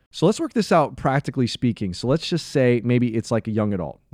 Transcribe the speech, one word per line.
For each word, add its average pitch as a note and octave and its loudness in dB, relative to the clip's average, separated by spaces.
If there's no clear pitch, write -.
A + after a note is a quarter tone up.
So - -2
let's G#3+ 2
work D#4+ -4
this G#3+ 0
out C#3+ 2
practically C3+ 0
speaking. G#2+ -2
So - -8
let's D#3+ 0
just E3 -4
say B2 2
maybe A#2+ 2
it's - -4
like A2+ 0
a - -4
young G#2 0
adult E2 -6